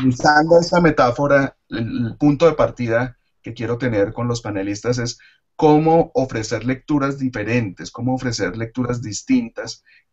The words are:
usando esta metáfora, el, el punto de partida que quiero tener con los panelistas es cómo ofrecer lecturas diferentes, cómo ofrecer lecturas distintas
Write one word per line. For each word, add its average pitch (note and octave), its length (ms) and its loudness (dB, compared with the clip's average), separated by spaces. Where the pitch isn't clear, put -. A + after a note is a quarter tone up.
usando D3+ 520 4
esta E3+ 220 2
metáfora, C#3+ 760 2
el, A#2 380 -4
el A2 120 -8
punto D3 280 4
de D#3 80 4
partida A#2+ 640 -2
que A#2 100 -12
quiero A#2 240 -6
tener A2 380 -2
con A#2+ 120 -4
los A#2+ 140 -4
panelistas G#2 580 -4
es A#2 200 -6
cómo D#3+ 600 4
ofrecer A#2 500 -4
lecturas C#3 540 -2
diferentes, A2+ 720 -4
cómo B2 240 -4
ofrecer A2+ 420 -4
lecturas A#2+ 460 -6
distintas A2+ 840 -4